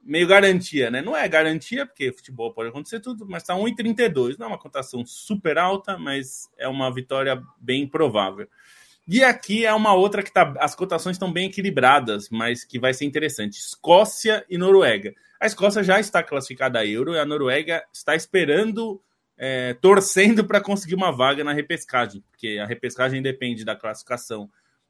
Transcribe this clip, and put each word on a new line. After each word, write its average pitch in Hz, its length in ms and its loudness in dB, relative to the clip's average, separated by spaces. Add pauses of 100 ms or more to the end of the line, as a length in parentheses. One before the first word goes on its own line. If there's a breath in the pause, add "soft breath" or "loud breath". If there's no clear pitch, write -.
meio 165 240 0
garantia, 180 640 4
né? 127 120 -4
Não 196 120 -6
é 147 140 -2
garantia, 160 560 0
porque 131 280 -6
futebol 117 420 -10
pode 113 160 -6
acontecer 160 300 -12
tudo, 220 280 -12
mas 175 140 -10
tá 180 120 -6
um 208 140 0
e 240 60 -2
trinta 233 300 -2
e 220 40 2
dois. 139 300 -2
Não 233 80 -12
é - 20 -12
uma 196 100 -10
cotação 127 460 -10
super 165 540 -4
alta, 190 400 -2
mas 139 580 -10
é 127 100 -8
uma 131 240 -4
vitória 131 520 -4 (180)
bem 131 260 -2
provável. 107 640 -2 (580 soft breath)
E 220 160 2
aqui 226 440 2
é 214 80 2
uma 214 200 4
outra 202 280 4
que - 100 -14
tá, 156 260 4
as 147 160 -2
cotações 180 420 -4
estão 185 140 -4
bem 180 180 -4
equilibradas, 135 840 2
mas 117 340 -4
que - 140 -10
vai 131 160 0
ser 143 100 -6
interessante. 143 540 -6
Escócia - 920 2
e 180 80 -6
Noruega. 151 580 4 (240 soft breath)
A 208 80 -2
Escócia 208 360 0
já 190 180 4
está 185 220 -2
classificada 127 560 -4
à 107 80 0
Euro 120 260 -2
e 160 60 -2
a 147 80 -2
Noruega 147 680 -2
está - 240 -2
esperando 196 840 0 (400)
é, 127 360 -6
torcendo 196 680 6
pra 208 160 2
conseguir 196 340 -4
uma 185 160 0
vaga 139 340 2
na 147 80 -2
repescagem, 127 760 -4
porque 107 300 -8
a 104 60 -6
repescagem 127 560 -4
depende 127 420 -6
da 107 120 -6
classificação 110 720 -10 (420)